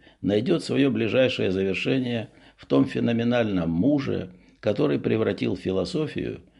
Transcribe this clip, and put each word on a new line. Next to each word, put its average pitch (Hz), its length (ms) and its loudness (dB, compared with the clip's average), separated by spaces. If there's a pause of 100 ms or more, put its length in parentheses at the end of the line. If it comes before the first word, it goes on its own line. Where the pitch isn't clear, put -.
(200)
найдет 110 420 2
свое 131 280 2
ближайшее 110 600 2
завершение 113 760 -2 (280)
в - 80 -20
том 139 220 4
феноменальном 117 840 0
муже, 104 640 0 (280)
который 139 380 0
превратил 113 580 0
философию, 92 840 -4 (200)